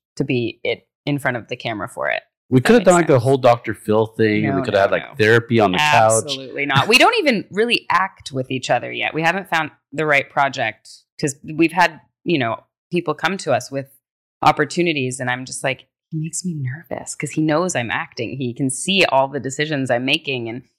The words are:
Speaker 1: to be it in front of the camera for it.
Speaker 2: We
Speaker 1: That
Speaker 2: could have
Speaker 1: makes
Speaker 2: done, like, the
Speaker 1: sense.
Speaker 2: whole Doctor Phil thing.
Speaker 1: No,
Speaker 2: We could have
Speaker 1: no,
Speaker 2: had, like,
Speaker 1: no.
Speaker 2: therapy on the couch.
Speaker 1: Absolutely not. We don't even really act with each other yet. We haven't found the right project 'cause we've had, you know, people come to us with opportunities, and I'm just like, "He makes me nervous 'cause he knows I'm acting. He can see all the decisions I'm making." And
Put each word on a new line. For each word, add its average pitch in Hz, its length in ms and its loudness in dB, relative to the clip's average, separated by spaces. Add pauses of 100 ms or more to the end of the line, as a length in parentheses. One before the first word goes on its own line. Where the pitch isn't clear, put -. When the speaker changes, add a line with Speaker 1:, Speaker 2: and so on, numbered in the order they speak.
(180)
Speaker 1:
to 147 60 -2
be 123 400 -4
it - 240 -4 (180)
in 143 140 -2
front 127 180 -2
of 107 100 -12
the 123 80 -10
camera 110 320 -8
for 67 220 -6
it. 52 120 -4 (280)
Speaker 2:
We 127 100 6
Speaker 1:
That 120 60 -2
Speaker 2:
could 226 100 6
have 240 60 8
Speaker 1:
makes 175 40 0
Speaker 2:
done, - 100 6
like, 165 120 4
the 160 60 6
Speaker 1:
sense. 117 100 4
Speaker 2:
whole 135 140 2
Doctor 117 360 2
Phil 107 340 2
thing. 107 360 0
Speaker 1:
No, 104 120 0
Speaker 2:
We - 80 -2
could 113 100 -6
have 98 180 4
Speaker 1:
no, 92 60 0
Speaker 2:
had, 73 60 -4
like, 57 80 -18
Speaker 1:
no. - 120 -20
Speaker 2:
therapy 117 360 4
on 95 140 4
the - 60 0
couch. 113 440 4
Speaker 1:
Absolutely 135 420 -8
not. 139 220 2
We 233 100 4
don't 403 200 6
even 262 340 0
really 220 380 -2
act - 420 -2
with 131 200 -6
each 127 180 -6
other 123 220 0
yet. 120 220 -4
We 156 80 -4
haven't 180 280 -2
found 160 220 -2 (200)
the 156 140 -4
right 143 240 2
project 131 600 -2 (300)
'cause 143 240 -4
we've 156 300 0
had, 165 260 0 (240)
you 170 160 0
know, 113 240 -4 (280)
people 170 220 -4
come 165 240 -2
to 160 160 -4
us 113 180 -2
with 135 160 -8 (540)
opportunities, 147 800 0
and 127 100 -4
I'm 127 160 -4
just 131 180 -14
like, 131 240 -4 (220)
"He 160 140 -8
makes 165 220 -8
me 175 100 -4
nervous 143 600 -10
'cause - 160 -10
he 156 100 -2
knows 156 340 0
I'm 117 160 -4
acting. 127 460 -8
He 123 160 -6
can 135 160 -2
see 190 360 -2
all 135 220 2
the 143 140 -8
decisions 135 500 -4
I'm 123 140 -2
making." 135 420 -4
And 117 160 -10 (160)